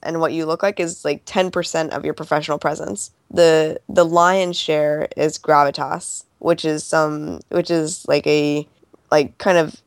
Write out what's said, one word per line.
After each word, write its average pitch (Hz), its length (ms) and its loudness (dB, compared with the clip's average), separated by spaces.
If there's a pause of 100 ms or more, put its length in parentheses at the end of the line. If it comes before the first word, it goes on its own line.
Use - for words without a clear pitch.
and 165 180 -6
what 160 140 0
you 160 140 -4
look 165 160 -4
like 202 160 -2
is, 170 260 -6
like, 147 200 -4
ten 185 260 0
percent 165 420 -4
of 139 100 -6
your 151 120 -4
professional 151 420 -2
presence. 156 540 -6 (180)
The, 160 580 4
the 175 180 4
lion's 175 520 2
share 151 580 0
is 151 220 -2
gravitas, 147 840 0 (160)
which 165 260 0
is 151 180 -2
some, 151 680 -2
which 175 200 -2
is, 165 380 -2
like, 147 180 2
a, 147 420 0 (440)
like, 147 260 2
kind 180 220 2
of 156 280 -2